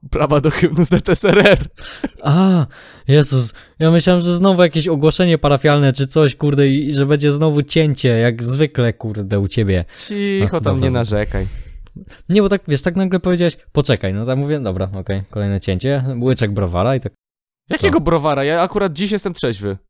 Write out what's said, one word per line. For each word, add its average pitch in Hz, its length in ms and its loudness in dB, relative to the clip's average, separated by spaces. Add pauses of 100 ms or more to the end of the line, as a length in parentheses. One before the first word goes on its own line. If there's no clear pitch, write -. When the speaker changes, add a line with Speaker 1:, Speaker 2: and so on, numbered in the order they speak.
(100)
Speaker 1:
prawa 147 300 0
do 147 100 2
hymnu 165 340 0
Z - 240 0
S 180 160 0
R 190 220 4
R. 202 220 4 (540)
Speaker 2:
A, 175 440 2 (420)
Jezus, 131 440 2 (260)
ja 160 120 2
myślałem, 175 320 4
że 175 120 -2
znowu 180 280 2
jakieś 160 260 2
ogłoszenie 160 500 2
parafialne 143 540 2
czy 135 140 -2
coś, 143 300 2
kurde, 143 320 2
i, 135 200 0
i 151 60 -4
że 139 120 0
będzie 147 260 2
znowu 147 300 0
cięcie, 143 460 0
jak 117 360 0
zwykle, 127 480 0
kurde, 104 480 -4
u 98 80 0
ciebie. 95 360 0 (240)
Speaker 1:
Cicho, 202 480 -2
Speaker 2:
A, - 20 -2
co - 60 -4
Speaker 1:
tam 139 120 0
nie 131 100 -2
Speaker 2:
dobra. 131 40 2 (100)
Speaker 1:
narzekaj. 104 460 -4 (840)
Speaker 2:
Nie, 202 140 2
bo 196 60 0
tak, 196 200 0
wiesz, 139 140 -2
tak 175 140 -4
nagle 185 240 0
powiedziałeś: 175 360 0 (160)
„Poczekaj”, 107 420 0
no 107 120 -6
tam 131 120 -2
mówię: 143 220 -2
„Dobra, 95 340 -4
okej, 95 360 -6
kolejne 101 300 -4
cięcie”, 131 440 -2 (180)
łyczek 120 300 0
browara 98 440 0
i 123 40 -4
tak. - 120 -8 (580)
Speaker 1:
Jakiego 330 280 0
Speaker 2:
Co? 156 60 -2
Speaker 1:
browara? 151 400 0
Ja 160 180 0
akurat 190 300 -2
dziś 185 180 -6
jestem 196 240 -4
trzeźwy. 101 440 -4 (120)